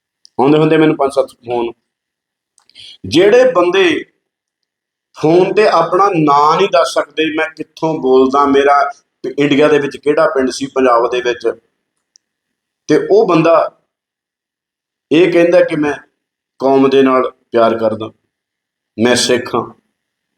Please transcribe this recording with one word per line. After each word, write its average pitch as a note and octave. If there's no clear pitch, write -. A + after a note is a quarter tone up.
ਆਉਂਦੇ C#3+
ਹੁੰਦੇ D#3
ਮੈਨੂੰ D#3
ਪੰਜ C3+
ਸੱਤ C3+
ਫੋਨ। A#2
ਜਿਹੜੇ G#3
ਬੰਦੇ F3+
ਫੋਨ F3+
'ਤੇ G#3+
ਆਪਣਾ F3+
ਨਾਂ D3+
ਨਹੀਂ F#3+
ਦੱਸ E3
ਸਕਦੇ, D#3
ਮੈਂ D#3
ਕਿੱਥੋਂ -
ਬੋਲਦਾ, C3
ਮੇਰਾ C#3
ਇੰਡੀਆ C#3+
ਦੇ D3+
ਵਿੱਚ C#3
ਕਿਹੜਾ D3+
ਪਿੰਡ C3+
ਸੀ, C3+
ਪੰਜਾਬ A#2+
ਦੇ B2
ਵਿੱਚ, A#2+
ਤੇ D3
ਉਹ G#3
ਬੰਦਾ E3
ਇਹ E3
ਕਹਿੰਦਾ E3+
ਕਿ E3+
ਮੈਂ D3
ਕੌਮ C3+
ਦੇ C3+
ਨਾਲ C3
ਪਿਆਰ A2+
ਕਰਦਾ, G#2+
ਮੈਂ A#2+
ਸਿੱਖ A#2+
ਹਾਂ। A2